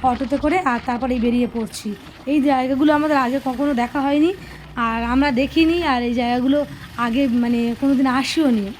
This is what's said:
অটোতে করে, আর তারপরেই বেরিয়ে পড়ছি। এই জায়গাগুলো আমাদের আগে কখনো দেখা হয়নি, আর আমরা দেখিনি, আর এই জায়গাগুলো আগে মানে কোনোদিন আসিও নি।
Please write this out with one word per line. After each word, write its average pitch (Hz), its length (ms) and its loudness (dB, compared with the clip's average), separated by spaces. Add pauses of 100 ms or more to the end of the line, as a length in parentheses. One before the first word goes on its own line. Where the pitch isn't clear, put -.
অটোতে 262 340 0
করে, 302 220 2
আর 254 260 -2
তারপরেই 247 340 -2
বেরিয়ে 240 340 2
পড়ছি। 220 420 -8 (300)
এই 285 160 2
জায়গাগুলো 269 520 2
আমাদের 294 240 2
আগে 262 280 0
কখনো 269 280 -2
দেখা 240 280 -2
হয়নি, 294 320 2 (420)
আর 233 280 -2
আমরা 269 280 2
দেখিনি, 320 520 2
আর 262 200 0
এই 240 100 -2
জায়গাগুলো 247 520 0 (320)
আগে 240 300 0
মানে 240 540 0
কোনোদিন 277 240 2
আসিও 269 440 0
নি। 214 160 0 (140)